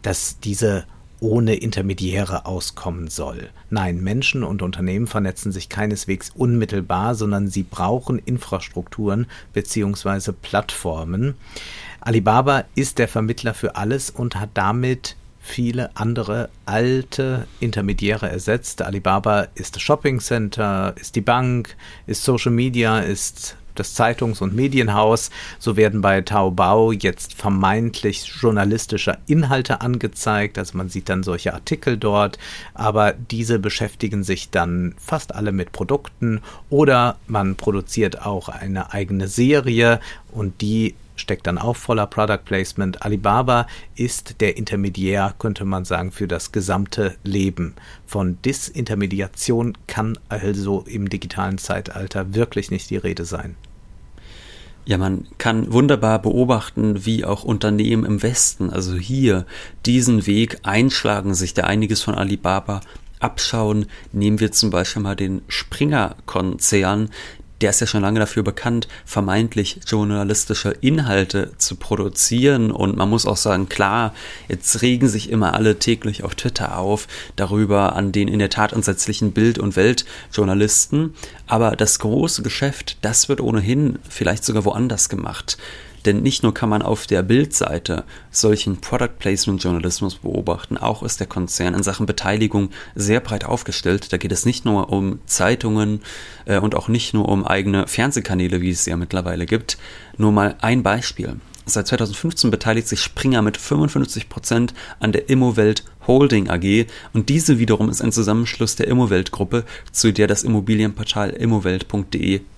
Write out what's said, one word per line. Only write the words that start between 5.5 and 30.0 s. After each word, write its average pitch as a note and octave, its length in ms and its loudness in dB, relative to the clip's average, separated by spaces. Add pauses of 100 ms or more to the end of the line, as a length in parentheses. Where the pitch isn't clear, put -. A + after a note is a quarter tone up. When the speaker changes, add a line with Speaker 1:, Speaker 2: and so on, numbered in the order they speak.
Speaker 1:
sich F#2 180 -8
keineswegs G2+ 640 -4
unmittelbar, A2 880 0
sondern G2+ 320 0
sie F#2+ 160 -2
brauchen A#2 560 -2
Infrastrukturen G#2 1040 -4 (260)
beziehungsweise G2 800 -2
Plattformen. F#2+ 1000 -4 (680)
Alibaba A#2 640 2 (120)
ist C3+ 240 -2
der A#2 80 2
Vermittler A2+ 440 -2
für - 220 -6
alles A#2 340 -2
und - 280 -6
hat G#2+ 180 -6
damit B2 640 0 (240)
viele A#2+ 560 -4
andere A2+ 520 -2 (160)
alte B2+ 840 0 (100)
Intermediäre G2+ 720 0
ersetzt. G#2 540 -2
Alibaba G2 720 2
ist - 180 -10
das - 80 -10
Shopping C#3+ 380 2
Center, G2+ 800 -2
ist - 180 -8
die A2+ 40 2
Bank, A#2+ 560 0 (300)
ist - 160 -4
Social B2 300 2
Media, A#2 480 2
ist - 560 -6 (180)
das - 200 -6
Zeitungs- A2+ 460 0
und F#2+ 140 -2
Medienhaus. A2+ 760 2 (280)
So G#2+ 180 -2
werden G#2+ 240 4
bei G2 200 4
Taobao G2 720 4
jetzt F#2+ 420 -4
vermeintlich G2+ 920 0
journalistische G#2+ 1000 0
Inhalte C3+ 540 2
angezeigt. A2 760 -2